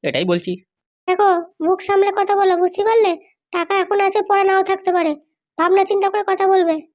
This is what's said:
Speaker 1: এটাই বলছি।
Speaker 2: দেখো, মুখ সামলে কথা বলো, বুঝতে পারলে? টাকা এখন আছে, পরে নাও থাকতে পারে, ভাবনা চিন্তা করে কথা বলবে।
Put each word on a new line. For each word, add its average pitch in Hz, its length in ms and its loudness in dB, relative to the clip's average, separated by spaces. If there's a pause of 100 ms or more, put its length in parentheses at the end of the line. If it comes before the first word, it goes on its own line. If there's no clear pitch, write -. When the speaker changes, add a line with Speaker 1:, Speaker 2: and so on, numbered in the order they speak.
Speaker 1:
এটাই 151 240 -2
বলছি। 175 200 -4 (560)
Speaker 2:
দেখো, 381 220 2 (360)
মুখ 370 220 0
সামলে 403 320 2
কথা 392 200 0
বলো, 381 220 2
বুঝতে 359 260 -2
পারলে? 440 240 2 (420)
টাকা 349 200 -4 (100)
এখন 403 140 -2 (100)
আছে, 392 120 0 (100)
পরে 392 200 2
নাও 381 120 2 (100)
থাকতে 381 260 -2
পারে, 320 140 0 (460)
ভাবনা 370 320 2
চিন্তা 392 220 0
করে 415 200 -2
কথা 381 220 0
বলবে। 339 220 2 (200)